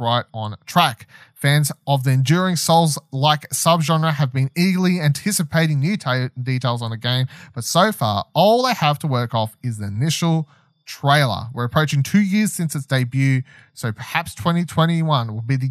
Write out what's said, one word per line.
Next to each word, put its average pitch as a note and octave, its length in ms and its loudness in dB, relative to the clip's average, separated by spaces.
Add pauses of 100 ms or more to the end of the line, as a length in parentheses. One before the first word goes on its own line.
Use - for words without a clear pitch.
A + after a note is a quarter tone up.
right A#2 240 0 (100)
on G#2+ 220 -8 (100)
track. D#3 400 0 (300)
Fans C#3+ 340 2 (160)
of C#3 160 0
the C3+ 80 0
enduring D#3+ 460 2
Souls-like D3+ 960 2
subgenre D#3+ 640 2
have C#3 180 0
been C3+ 240 0
eagerly F3+ 420 2
anticipating D#3+ 800 0
new E3+ 180 0
ta-, B2+ 340 -2 (120)
details B2 400 -2
on A2+ 80 -6
the A2+ 60 -6
game, B2 320 -2 (260)
but A#2+ 80 -10
so F#3+ 300 2
far, G#2+ 320 -2 (100)
all G#3+ 300 4
they B3 100 0
have D3 240 0
to - 80 -6
work B2 260 -2
off A2 300 -2
is A#2 160 -6
the G#2 80 -8
initial D#3 600 0 (360)
trailer. C#3 600 0 (100)
We're B2 80 -4
approaching C#3+ 400 0
two G3 200 2
years G#3 300 0
since E3 220 -4
its C#3 120 -8
debut, C3 560 0 (320)
so A2+ 180 -6
perhaps - 420 -6
twenty F3 300 0
twenty-one D#3+ 680 0
will A2+ 100 -6
be A#2+ 120 -2
the C3 160 -2